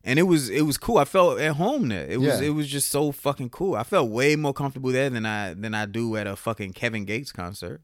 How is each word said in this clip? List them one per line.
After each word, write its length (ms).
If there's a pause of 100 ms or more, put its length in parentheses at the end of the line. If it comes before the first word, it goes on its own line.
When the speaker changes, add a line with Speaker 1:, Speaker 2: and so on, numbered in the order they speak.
Speaker 1:
and 160
it 40
was, 260
it 120
was 160
cool. 200
I 80
felt 340
at 160
home 340
there. 180
It 120
was, 220
Speaker 2:
Yeah. 60
Speaker 1:
it 40
was 160
just 220
so 220
fucking 380
cool. 260
I 80
felt 260
way 260
more 180
comfortable 380
there 180
than 160
I, 280
than 200
I 120
do 300
at 120
a 80
fucking 380
Kevin 320
Gates 260
concert. 520